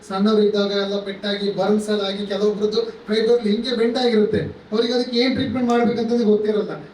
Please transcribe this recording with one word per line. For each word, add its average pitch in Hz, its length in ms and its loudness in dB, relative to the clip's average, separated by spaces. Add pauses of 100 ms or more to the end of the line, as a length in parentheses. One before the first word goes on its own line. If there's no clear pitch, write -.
ಸಣ್ಣವ್ರು 208 340 2
ಇದ್ದಾಗ 202 280 2
ಎಲ್ಲ 202 260 -2 (120)
ಪೆಟ್ಟಾಗಿ 202 400 -4 (100)
ಬರ್ನ್ಸ್ 208 300 0
ಎಲ್ಲ 208 180 -2
ಆಗಿ 202 200 -6
ಕೆಲವೊಬ್ರದ್ದು 208 560 0 (260)
ಕೈ 214 120 0
ಬೆರಳು 233 160 4
ಹಿಂಗೆ 233 400 0
ಬೆಂಡ್ 240 220 2
ಆಗಿರುತ್ತೆ, 214 440 2 (300)
ಅವ್ರಿಗೆ 240 200 0
ಅದಕ್ಕೆ 247 300 0
ಏನ್ 254 140 2
ಟ್ರೀಟ್ಮೆಂಟ್ 254 360 -2
ಮಾಡ್ಬೇಕಂತಂದ್ರೆ 240 600 2
ಗೊತ್ತಿರಲ್ಲ. 208 400 0 (220)